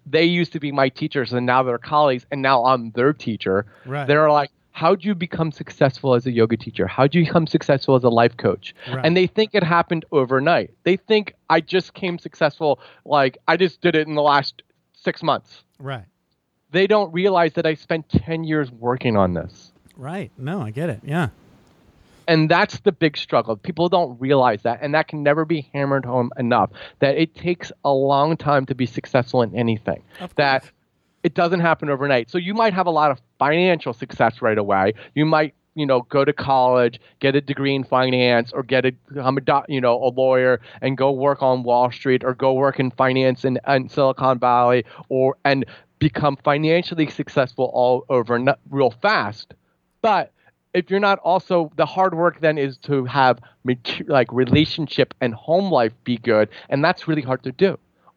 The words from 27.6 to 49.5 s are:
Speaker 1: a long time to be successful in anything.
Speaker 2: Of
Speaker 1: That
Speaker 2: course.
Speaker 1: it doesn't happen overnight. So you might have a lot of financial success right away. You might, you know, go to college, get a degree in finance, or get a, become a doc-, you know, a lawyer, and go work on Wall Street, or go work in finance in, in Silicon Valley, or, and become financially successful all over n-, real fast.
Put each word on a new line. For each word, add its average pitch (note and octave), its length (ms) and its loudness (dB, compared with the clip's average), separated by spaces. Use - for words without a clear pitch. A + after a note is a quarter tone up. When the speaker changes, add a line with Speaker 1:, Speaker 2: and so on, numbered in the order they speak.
Speaker 1:
a C#3+ 60 0
long C#3 440 2
time C#3+ 300 0
to C#3 80 -4
be B2+ 140 -4
successful - 560 -2
in F#2+ 120 -4
anything. A2+ 460 -2
Speaker 2:
Of F3+ 160 -14
Speaker 1:
That C3+ 280 0
Speaker 2:
course. - 80 -20
Speaker 1:
it F3 140 -2
doesn't F3 240 0
happen E3 280 0
overnight. C#3 440 -2
So F3+ 80 -4
you F#3 160 -6
might A3+ 180 0
have F3+ 140 -2
a F3 40 0
lot D3+ 200 2
of B2+ 100 -8
financial D#3+ 560 0
success - 480 -2
right A2 160 2
away. G2+ 380 0
You D3 120 0
might, D#3 280 0
you D3+ 100 -4
know, C3 240 2
go C#3 160 2
to C#3+ 80 2
college, B2+ 680 2
get C3+ 160 2
a D3 60 0
degree C#3 340 -4
in C3+ 80 -4
finance, B2+ 680 0
or C#3 120 -6
get B2+ 240 0
a, B2+ 40 0
become C3+ 300 -4
a C#3 40 -4
doc-, C#3 280 0
you C#3 100 -4
know, A#2+ 240 0
a C3 60 0
lawyer, B2+ 500 2
and C3 160 -2
go C3+ 140 0
work C#3 320 -2
on B2+ 180 2
Wall B2 300 2
Street, B2+ 320 -2
or B2+ 100 -2
go C3 200 0
work C3+ 260 0
in B2+ 100 0
finance C3 560 0
in, B2+ 220 -2
in C3 200 0
Silicon C3 520 0
Valley, B2 440 2
or, C3 360 0
and C#3 180 2
become D3 440 0
financially D#3 640 0
successful C3+ 640 -2
all B2 380 2
over B2 240 0
n-, B2+ 220 2
real C3+ 180 2
fast. A#2 640 -4